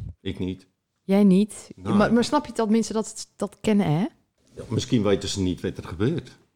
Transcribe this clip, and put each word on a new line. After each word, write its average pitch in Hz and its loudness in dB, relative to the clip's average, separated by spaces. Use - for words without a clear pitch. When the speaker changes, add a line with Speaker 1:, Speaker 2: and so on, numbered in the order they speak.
Speaker 1:
Ik 95 -8
niet. 92 -6
Speaker 2:
Jij 196 4
niet? 202 2
Speaker 1:
Nee. 95 -4
Speaker 2:
Maar, 202 4
maar 240 4
snap 294 0
je - -14
dat 226 -2
mensen 220 0
dat, - -6
dat - -8
kennen, 202 2
hè? 160 0
Speaker 1:
Ja, - -14
misschien 110 0
weten 98 2
ze 101 -4
niet 90 -2
wat 92 -6
er - -12
gebeurt. 120 -4